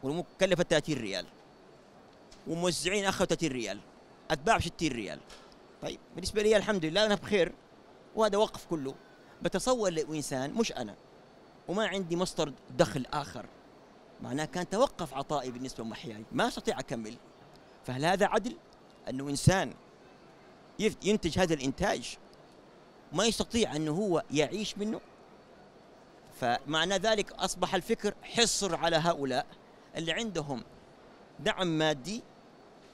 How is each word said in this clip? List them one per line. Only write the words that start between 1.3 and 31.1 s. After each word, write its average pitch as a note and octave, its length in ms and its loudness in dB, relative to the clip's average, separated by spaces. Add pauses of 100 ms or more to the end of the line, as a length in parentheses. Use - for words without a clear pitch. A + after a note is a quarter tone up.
وموزعين F3+ 580 0
أخذوا F#3+ 220 2
ثلاثين D#3+ 260 2
ريال، G#2+ 260 -4 (520)
أتباع D#3+ 260 4
بستين E3 360 -2
ريال. F#2 260 -6 (640)
طيب، - 160 -8 (160)
بالنسبة G3 280 -2
لي G#3+ 140 8
الحمد G3 280 2
لله F3+ 220 4
أنا G#3 80 4
بخير، F#3+ 380 2 (640)
وهذا G#3 220 4
وقف - 280 0
كله. C#3 280 -4 (480)
بتصور G3+ 480 2
لو D#3 240 -2
إنسان C#3 380 -2
مش A3+ 200 2
أنا A2 220 -8 (760)
وما G#3 180 0
عندي F3 300 -2
مصدر E3+ 360 -2 (260)
دخل D3 340 4
آخر، C#3 340 -6 (760)
معناه B2+ 220 -4
كان F3+ 240 -6
توقف F#3+ 460 0
عطائي C3+ 360 -4
بالنسبة B2 340 -8
لمحياي، A2 480 -10
ما G#3+ 160 0
أستطيع A3 300 -4
أكمل. A#2 360 -8 (720)
فهل C3 180 -4
هذا F#3 220 4
عدل؟ G#3 300 0 (520)
أنه C3+ 200 -6
إنسان D3 440 4 (1040)
يف-، G3+ 240 0
ينتج F3+ 360 2
هذا F3+ 160 4
الإنتاج C#3 640 -2 (960)
ما F3 120 2
يستطيع G#3+ 520 0
أنه D#3 160 0
هو F3 380 0
يعيش D3+ 480 0
منه؟ G#3+ 220 -4 (1400)
فمعنى D#3 540 2
ذلك G3+ 380 0
أصبح F3+ 420 -2
الفكر G#3 480 0
حصر G3+ 540 0
على E3 200 2
هؤلاء C#3+ 500 0 (500)
اللي E3 160 -4
عندهم D#3+ 500 -4 (800)